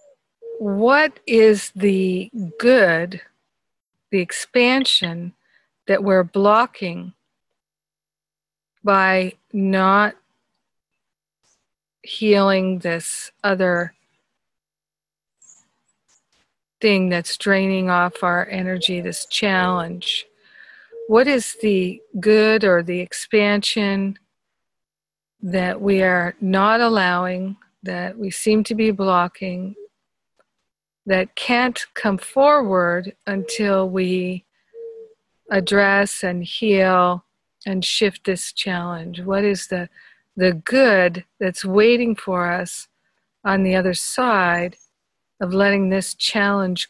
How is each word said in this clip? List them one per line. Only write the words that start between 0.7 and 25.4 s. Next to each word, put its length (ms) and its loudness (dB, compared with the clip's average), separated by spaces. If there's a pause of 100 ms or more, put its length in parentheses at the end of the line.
is 480 4
the 520 0 (300)
good, 640 2 (880)
the 80 0
expansion 1120 -2 (540)
that 160 2
we're 220 4
blocking 880 0 (1700)
by 520 2 (180)
not 640 2 (1900)
healing 760 2
this 500 -8 (140)
other 500 0 (2750)
thing 280 2
that's 280 -4
draining 540 0
off 340 0
our 240 0
energy, 520 -4
this 260 -8
challenge? 1000 -2 (800)
What 220 4
is 340 0
the 400 0 (160)
good 460 4
or 180 4
the 160 -4
expansion 1200 -2 (1200)